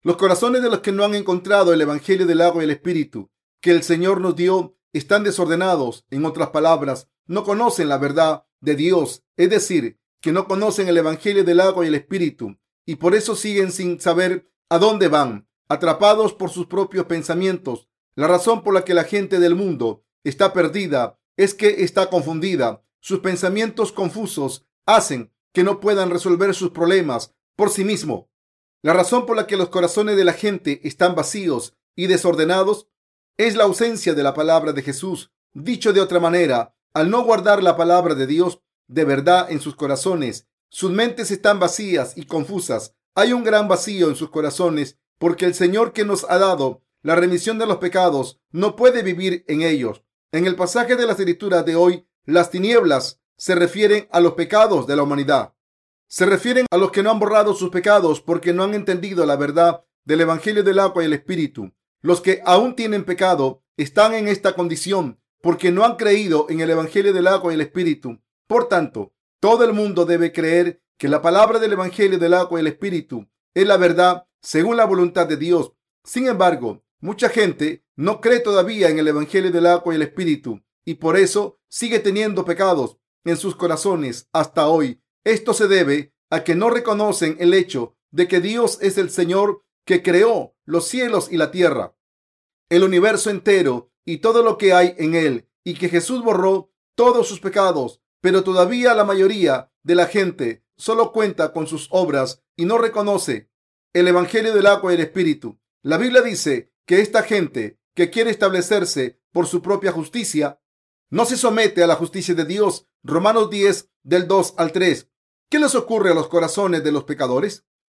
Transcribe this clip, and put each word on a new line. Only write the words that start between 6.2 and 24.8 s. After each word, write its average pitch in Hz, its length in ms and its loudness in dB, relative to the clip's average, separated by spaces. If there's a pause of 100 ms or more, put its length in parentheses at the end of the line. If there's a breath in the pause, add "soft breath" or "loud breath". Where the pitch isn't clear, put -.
otras 156 240 -4
palabras, 151 640 0 (160)
no 202 180 -6
conocen 202 460 0
la 139 80 0
verdad 151 480 0 (160)
de 147 120 0
Dios, 160 480 0 (140)
es 180 140 4
decir, 170 480 -2 (240)
que 160 100 -2
no 190 160 -2
conocen 190 400 -2
el 170 80 2
evangelio 170 480 0
del 175 160 4
agua 185 240 2
y 165 40 -2
el 151 60 -2
espíritu, 143 640 -6 (300)
y 160 100 -8
por 170 180 0
eso 214 220 -2
siguen 202 340 -2
sin 175 300 -6
saber 180 500 -2 (200)
a 170 80 2
dónde 196 300 2
van, 135 380 -2 (220)
atrapados 202 640 2
por 190 160 -8
sus 175 200 -8
propios 185 360 -4
pensamientos. 170 840 -6 (240)
La 147 140 0
razón 180 340 2
por 202 100 -2
la 185 100 2
que 185 120 -2
la 170 100 2
gente 196 360 -2
del 175 140 4
mundo 147 520 -4 (180)
está 190 300 0
perdida 160 640 -2 (160)
es 196 160 2
que 208 320 0
está 185 240 0
confundida. 160 760 -4 (160)
Sus 185 200 -6
pensamientos 190 760 -4
confusos 180 720 -6 (220)